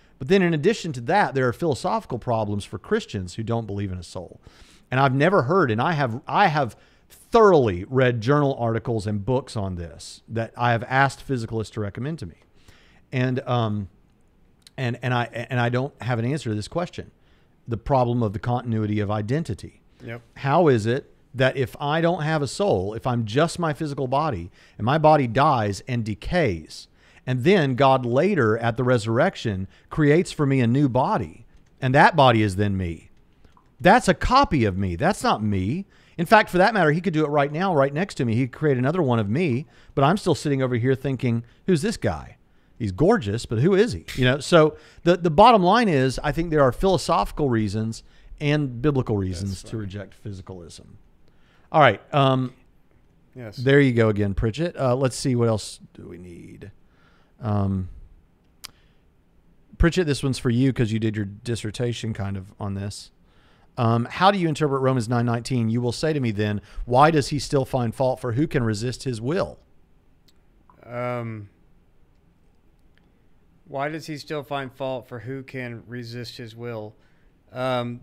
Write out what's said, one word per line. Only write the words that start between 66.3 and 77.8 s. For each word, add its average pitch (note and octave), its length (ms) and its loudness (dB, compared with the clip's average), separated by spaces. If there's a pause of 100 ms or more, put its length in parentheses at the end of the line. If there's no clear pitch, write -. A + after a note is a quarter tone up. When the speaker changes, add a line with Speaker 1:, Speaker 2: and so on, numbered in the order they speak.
Speaker 1:
then, G#2 300 -2 (240)
'Why C3 260 6
does D3+ 180 2
he D3 120 -4
still C3+ 240 -2
find A#2+ 280 -4
fault? C3 280 -2
For A#2+ 140 -6
who D3 120 0
can C#3+ 160 -2
resist A2+ 400 -4
his A#2+ 180 -6
will?'" B2 380 -4 (1300)
Speaker 2:
Um, A#2 640 -8 (2250)
"Why C#3+ 220 -6
does D#3 180 -10
he D#3 100 -10
still C#3+ 280 -10
find C#3 280 -8
fault? C3 360 -10
For B2 100 -14
who C3 240 -12
can B2 460 -12
resist A#2+ 480 -14
his A2+ 180 -16
will?" A2+ 400 -12 (560)
Um, B2+ 520 -4